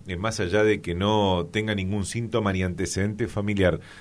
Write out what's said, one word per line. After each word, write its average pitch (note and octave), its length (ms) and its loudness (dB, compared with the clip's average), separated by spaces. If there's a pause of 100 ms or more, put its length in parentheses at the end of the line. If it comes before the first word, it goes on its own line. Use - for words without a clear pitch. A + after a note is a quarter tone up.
eh, F#2 100 -4
más A2 240 -4
allá G2+ 240 4
de G#2 160 4
que F2 140 -4
no F#2+ 560 2
tenga G#2+ 240 -2
ningún F#2+ 320 -2
síntoma A2 480 -2
ni F#2 80 0
antecedente F#2+ 640 -2
familiar, G2 520 0 (200)